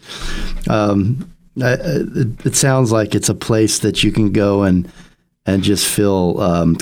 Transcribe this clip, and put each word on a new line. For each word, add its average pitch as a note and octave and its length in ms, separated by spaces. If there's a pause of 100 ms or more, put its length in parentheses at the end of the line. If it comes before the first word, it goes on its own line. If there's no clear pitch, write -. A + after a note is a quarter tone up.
(680)
Um, G#2 640 (300)
I, B2 80
I, B2+ 40
it, - 720
it - 100
sounds C3 360
like A2 220
it's - 140
a G#2+ 60
place A2 460
that G2+ 240
you G#2+ 80
can G#2+ 200
go G2+ 300
and, F#2 280 (540)
and F#2+ 180
just G2 260
feel, F#2+ 540
um, E2+ 400